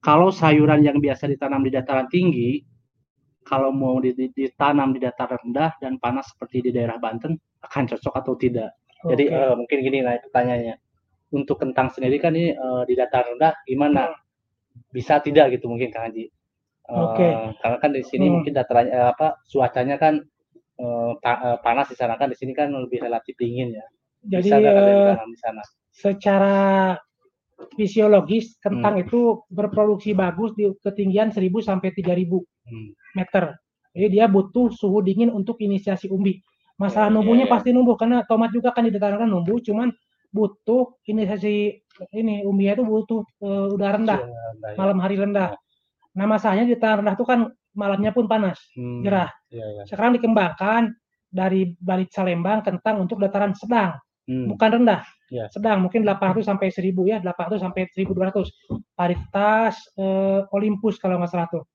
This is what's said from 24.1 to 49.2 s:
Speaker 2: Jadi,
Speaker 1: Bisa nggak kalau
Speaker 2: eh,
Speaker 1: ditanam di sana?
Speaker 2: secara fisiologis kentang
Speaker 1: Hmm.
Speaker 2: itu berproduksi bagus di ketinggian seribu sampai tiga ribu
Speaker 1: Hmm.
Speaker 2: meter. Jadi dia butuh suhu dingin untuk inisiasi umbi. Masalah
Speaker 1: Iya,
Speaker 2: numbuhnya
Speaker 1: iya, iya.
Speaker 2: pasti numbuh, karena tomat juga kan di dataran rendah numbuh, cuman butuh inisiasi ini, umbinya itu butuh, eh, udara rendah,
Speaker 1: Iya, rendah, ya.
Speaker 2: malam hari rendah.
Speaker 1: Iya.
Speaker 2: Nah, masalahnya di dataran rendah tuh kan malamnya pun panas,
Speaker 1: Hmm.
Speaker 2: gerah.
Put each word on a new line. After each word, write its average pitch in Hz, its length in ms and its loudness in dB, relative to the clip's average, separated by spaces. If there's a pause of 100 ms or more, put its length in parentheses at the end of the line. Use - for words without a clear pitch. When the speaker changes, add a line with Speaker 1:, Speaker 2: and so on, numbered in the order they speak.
Speaker 2:
Jadi, 185 260 0
Speaker 1:
Bisa 208 80 6
nggak 208 140 6
kalau 202 160 8
Speaker 2:
eh, 202 100 6
Speaker 1:
ditanam 190 320 4
di 117 80 -18
sana? 110 220 -8 (280)
Speaker 2:
secara 196 680 2 (1200)
fisiologis 208 840 2
kentang 208 380 0
Speaker 1:
Hmm. 180 80 -2
Speaker 2:
itu 240 140 0 (280)
berproduksi 208 640 0
bagus 190 440 0
di 208 120 0 (140)
ketinggian 202 480 0
seribu 202 320 0
sampai 185 320 -2
tiga 180 180 -2
ribu 180 300 0 (240)
Speaker 1:
Hmm. 113 260 -16 (220)
Speaker 2:
meter. 175 420 -2 (340)
Jadi 190 240 -2
dia 214 160 6
butuh 196 400 2
suhu 202 320 0
dingin 196 320 2
untuk 208 240 -4
inisiasi 196 520 -2
umbi. 190 280 0 (400)
Masalah 208 320 2
Speaker 1:
Iya, 220 80 4
Speaker 2:
numbuhnya 233 260 4
Speaker 1:
iya, - 60 0
iya. 247 80 6
Speaker 2:
pasti 240 160 -2
numbuh, 247 240 4
karena 240 260 2
tomat 226 300 0
juga 240 180 0
kan 233 140 0
di 208 80 0
dataran 202 260 -2
rendah 226 160 2
numbuh, 180 240 0
cuman 226 320 -2 (380)
butuh 220 640 -2 (100)
inisiasi 208 720 -2 (400)
ini, 208 320 -4
umbinya 196 340 2
itu 247 60 2
butuh, 220 340 -2 (220)
eh, 196 320 -4
udara 202 240 -2
rendah, 220 240 0
Speaker 1:
Iya, - 180 -14 (140)
rendah, - 180 -14
ya. - 60 -10
Speaker 2:
malam 190 240 0
hari 196 160 -2
rendah. 202 340 0
Speaker 1:
Iya. 196 60 -14 (580)
Speaker 2:
Nah, 196 140 -2
masalahnya 214 400 2
di - 80 4
dataran 214 260 0
rendah 202 140 0
tuh 240 100 -2
kan 247 120 2 (340)
malamnya 202 400 -2
pun 240 160 2
panas, 208 260 0 (160)
Speaker 1:
Hmm. 123 300 -8
Speaker 2:
gerah. 190 260 0 (220)